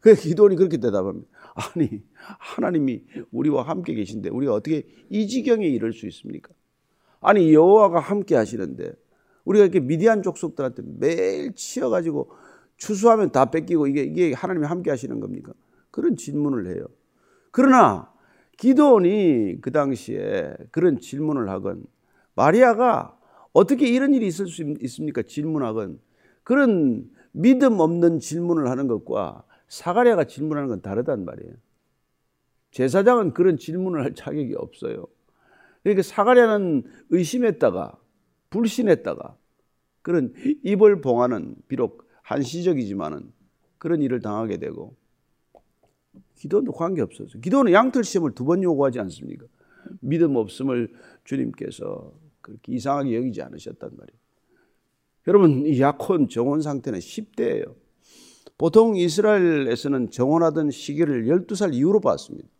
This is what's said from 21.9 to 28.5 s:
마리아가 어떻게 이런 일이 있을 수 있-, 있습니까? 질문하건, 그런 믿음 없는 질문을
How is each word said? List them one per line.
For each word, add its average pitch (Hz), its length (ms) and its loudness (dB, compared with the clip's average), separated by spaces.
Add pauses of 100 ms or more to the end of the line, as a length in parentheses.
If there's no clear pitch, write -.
마리아가 220 800 2 (360)
어떻게 240 340 4
이런 262 260 2
일이 226 140 0
있을 180 200 -6
수 170 140 -14
있-, 147 220 -8
있습니까? 131 380 -6
질문하건, 117 760 -6 (440)
그런 196 680 2 (220)
믿음 247 480 4
없는 170 400 2
질문을 160 500 -2